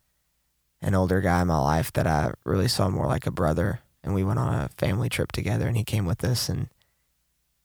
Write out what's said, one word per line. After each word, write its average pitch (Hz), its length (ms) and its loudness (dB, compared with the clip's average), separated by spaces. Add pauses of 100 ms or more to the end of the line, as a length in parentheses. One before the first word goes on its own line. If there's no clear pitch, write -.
(840)
an 98 120 0
older 92 280 4
guy 90 180 4
in 90 80 2
my 80 100 2
life 76 360 2
that 71 120 0
I 76 260 2 (120)
really 95 240 0
saw 98 220 0
more 98 160 0
like - 200 -2
a - 40 -2
brother, 85 500 0 (240)
and 101 100 -4
we 95 100 0
went 104 140 0
on - 160 0
a 71 220 -2
family 110 320 0
trip - 240 -4
together, 104 340 -2
and 117 100 -2
he 110 80 0
came 107 200 -2
with 92 200 -2
us, 123 260 -2
and - 180 -4 (960)